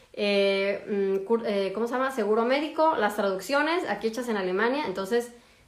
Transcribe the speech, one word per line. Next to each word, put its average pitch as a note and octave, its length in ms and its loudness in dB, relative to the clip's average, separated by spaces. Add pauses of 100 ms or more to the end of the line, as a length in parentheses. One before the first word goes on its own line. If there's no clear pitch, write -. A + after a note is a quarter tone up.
(140)
eh, G3 1080 0
mm, G3 60 -8
cur-, A3+ 200 0
eh, G3 280 0
¿cómo A3 120 -2
se A#3 60 -6
llama? C4 180 0
Seguro A3 340 2
médico, D4+ 520 2
las G#3 180 0
traducciones, C#4 760 0
aquí G#3 200 -2
hechas A#3 200 -4
en A3 80 0
Alemania, G#3 500 0
entonces G3 460 -2 (360)